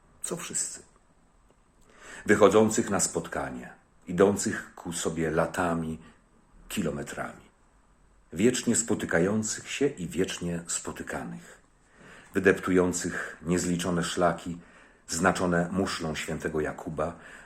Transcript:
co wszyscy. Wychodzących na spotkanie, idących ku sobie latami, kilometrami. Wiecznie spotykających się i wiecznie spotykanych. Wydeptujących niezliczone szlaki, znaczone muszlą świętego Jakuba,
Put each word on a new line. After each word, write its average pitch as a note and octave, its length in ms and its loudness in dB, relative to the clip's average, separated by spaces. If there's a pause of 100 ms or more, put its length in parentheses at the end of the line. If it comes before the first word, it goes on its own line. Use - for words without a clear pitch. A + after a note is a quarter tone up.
(220)
co - 160 -6
wszyscy. - 440 -6 (1400)
Wychodzących G#2+ 640 6
na F#2+ 100 0
spotkanie, - 760 -4 (340)
idących G2 680 2
ku - 180 -10
sobie D#2+ 380 -2
latami, E2 680 -2 (680)
kilometrami. - 760 -6 (880)
Wiecznie A2+ 420 2
spotykających G2+ 960 0
się C#3 160 2
i F2+ 200 -6
wiecznie F2 600 -4
spotykanych. - 960 -8 (720)
Wydeptujących F2+ 1080 2
niezliczone F2 600 0
szlaki, E2+ 540 0 (500)
znaczone F2 640 2
muszlą F2 440 -2
świętego D#2 460 -4
Jakuba, D#2 540 -4 (300)